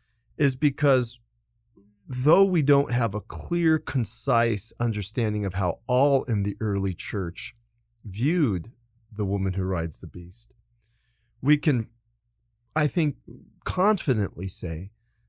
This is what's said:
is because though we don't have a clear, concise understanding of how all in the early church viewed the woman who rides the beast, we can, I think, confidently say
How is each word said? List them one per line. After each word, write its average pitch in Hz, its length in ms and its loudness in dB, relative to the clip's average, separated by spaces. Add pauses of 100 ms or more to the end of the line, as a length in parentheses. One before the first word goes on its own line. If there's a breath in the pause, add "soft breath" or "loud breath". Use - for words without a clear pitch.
(380)
is 139 180 2
because 139 640 0 (880)
though 147 380 4
we 185 160 2
don't 139 300 4
have 120 220 0
a 104 60 -4
clear, 165 580 0
concise 117 1000 -2
understanding 107 640 -2
of 92 120 -2
how 92 320 0
all 135 360 2
in 107 200 0
the 101 180 -2
early 98 320 0
church - 600 -8 (500)
viewed 113 680 0 (400)
the 104 140 -4
woman 95 280 0
who 92 100 -2
rides 87 380 -4
the - 60 -12
beast, 87 460 -14 (880)
we 147 160 4
can, 127 300 0 (880)
I 151 120 2
think, 151 280 0 (480)
confidently 131 840 0
say 85 440 -8 (380)